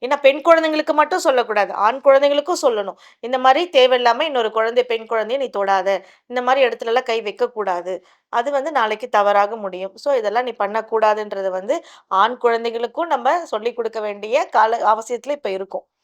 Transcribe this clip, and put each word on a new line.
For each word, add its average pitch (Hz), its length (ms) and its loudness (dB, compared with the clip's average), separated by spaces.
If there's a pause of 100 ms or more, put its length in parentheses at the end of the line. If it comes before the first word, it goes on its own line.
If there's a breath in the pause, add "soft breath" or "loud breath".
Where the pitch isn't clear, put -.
ஏன்னா 269 160 -2
பெண் 285 220 4
குழந்தைங்களுக்கு 311 520 2
மட்டும் 302 260 2
சொல்லக்கூடாது, 214 540 0
ஆண் 240 300 0
குழந்தைங்களுக்கும் 285 580 4
சொல்லணும். 208 360 -2 (260 soft breath)
இந்த 247 140 -2
மாதிரி 262 320 4
தேவையில்லாம 247 520 4
இன்னொரு 254 300 -2
குழந்தை, 226 320 0
பெண் 226 220 -6
குழந்தையை 226 340 -4
நீ 254 100 -6
தொடாத, 196 400 0 (380 soft breath)
இந்த 247 140 -6
மாதிரி 254 220 2
இடத்துல 226 220 -2
எல்லாம் 233 180 0
கை 233 180 -2
வைக்க 214 300 -4
கூடாது, 185 420 -6 (400 soft breath)
அது 240 180 -2
வந்து 285 200 -2
நாளைக்கு 226 380 -2
தவறாக 208 460 2
முடியும். 190 400 -10
So 277 180 -4
இதெல்லாம் 226 300 0
நீ 254 80 -8
பண்ணக்கூடாதுன்றது 214 1000 -2
வந்து 196 260 -4 (300 loud breath)
ஆண் 214 300 2
குழந்தைகளுக்கும் 233 720 -2
நம்ம 302 380 -2
சொல்லிக் 226 300 -6
கொடுக்க 226 240 -6
வேண்டிய 214 460 -4
கால 220 400 2
அவசியத்துல 220 460 -2
இப்ப 277 180 -6
இருக்கும். 190 360 -8 (180)